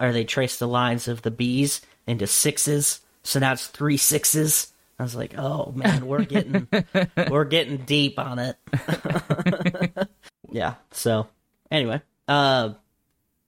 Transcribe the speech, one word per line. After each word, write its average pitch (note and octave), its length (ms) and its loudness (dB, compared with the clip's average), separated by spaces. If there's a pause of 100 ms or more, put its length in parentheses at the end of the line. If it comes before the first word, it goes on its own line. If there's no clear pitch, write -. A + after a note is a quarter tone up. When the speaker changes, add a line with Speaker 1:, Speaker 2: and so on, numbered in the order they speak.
Speaker 1:
or B2 100 2
they A#2 120 2
traced B2+ 360 -2
the A#2+ 80 -2
lines B2 400 0
of A#2+ 140 -4
the A#2 100 0
B's B2 500 0 (260)
into A2+ 180 0
sixes, D3 760 0 (220)
so - 160 0
now C3 140 2
it's - 140 -6
three D3 300 0
sixes. D3+ 760 2 (240)
I B2+ 60 -4
was A#2+ 120 -6
like, - 220 -8
"Oh C#3+ 380 -4
man, C3 320 0
we're C#3+ 160 0
getting, F3+ 440 0 (300)
Speaker 2:
<laughs> F3 320 0
Speaker 1:
we're C#3+ 160 2
getting C#3+ 340 0
deep C#3+ 380 0
on B2+ 220 -4
it." B2+ 180 -4 (140)
<laughs> F3 1400 -2 (440)
Yeah. A2 240 -2 (160)
So A2 360 0 (420)
anyway, C#3 320 0 (280)
uh, C3+ 440 2 (760)